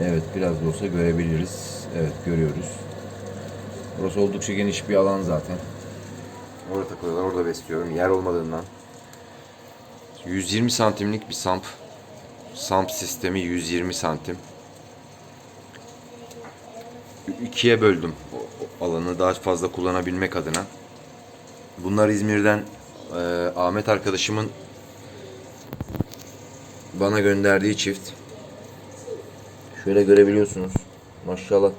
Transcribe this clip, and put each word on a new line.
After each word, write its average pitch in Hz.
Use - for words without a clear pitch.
Evet, 85
biraz 87
da 82
olsa 80
görebiliriz. 85
Evet, 78
görüyoruz. 80
Burası 95
oldukça 98
geniş 101
bir 101
alan 98
zaten. 85
Orada 98
takılıyorlar, 87
orada 90
besliyorum. 82
Yer 90
olmadığından. 87
Yüz 90
yirmi 117
santimlik 107
bir -
samp. 95
Samp 95
sistemi 92
yüz 87
yirmi 87
santim. 82
İkiye 117
böldüm 85
o, 64
o -
alanı 87
daha 92
fazla 90
kullanabilmek 90
adına. 82
Bunlar 101
İzmir'den, 104
e, 87
Ahmet 92
arkadaşımın 107
bana 101
gönderdiği 101
çift. -
Şöyle 101
görebiliyorsunuz. 101
Maşallah 98